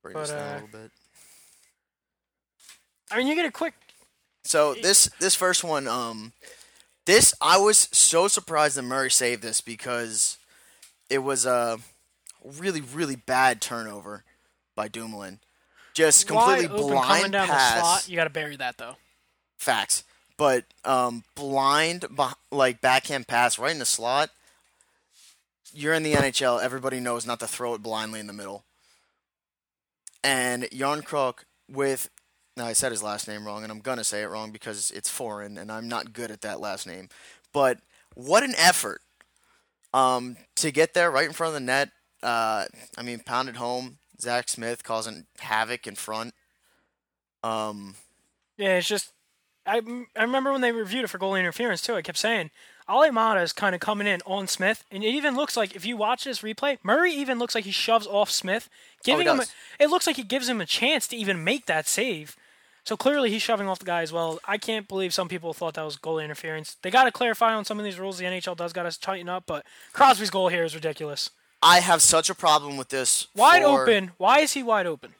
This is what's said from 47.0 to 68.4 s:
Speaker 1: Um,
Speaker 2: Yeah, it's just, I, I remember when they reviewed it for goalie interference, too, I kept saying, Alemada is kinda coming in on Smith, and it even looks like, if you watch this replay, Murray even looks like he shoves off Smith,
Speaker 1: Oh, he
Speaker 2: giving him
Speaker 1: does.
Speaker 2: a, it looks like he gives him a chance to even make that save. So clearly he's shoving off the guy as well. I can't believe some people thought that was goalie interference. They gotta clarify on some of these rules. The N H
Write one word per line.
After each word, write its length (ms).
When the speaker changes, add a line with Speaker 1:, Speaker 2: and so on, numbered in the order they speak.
Speaker 1:
Um, 520
Speaker 2:
Yeah, 200
it's 100
just, 240
I, 160
I 60
remember 320
when 80
they 100
reviewed 320
it 60
for 100
goalie 200
interference, 420
too, 140
I 60
kept 160
saying, 320
Alemada 560
is 80
kinda 260
coming 300
in 180
on 220
Smith, 420
and 140
it 40
even 280
looks 220
like, 180
if 100
you 120
watch 260
this 180
replay, 400
Murray 300
even 260
looks 180
like 100
he 60
shoves 360
off 240
Smith, 400
Speaker 1:
Oh, 60
he 80
Speaker 2:
giving 160
him 100
Speaker 1:
does. 160
Speaker 2:
a, 40
it 60
looks 180
like 80
he 80
gives 240
him 140
a 40
chance 440
to 80
even 260
make 220
that 220
save. 500
So 100
clearly 360
he's 100
shoving 260
off 120
the 60
guy 160
as 120
well. 340
I 100
can't 300
believe 260
some 140
people 260
thought 200
that 100
was 140
goalie 260
interference. 600
They 60
gotta 220
clarify 420
on 120
some 140
of 60
these 140
rules. 180
The 100
N 60
H 140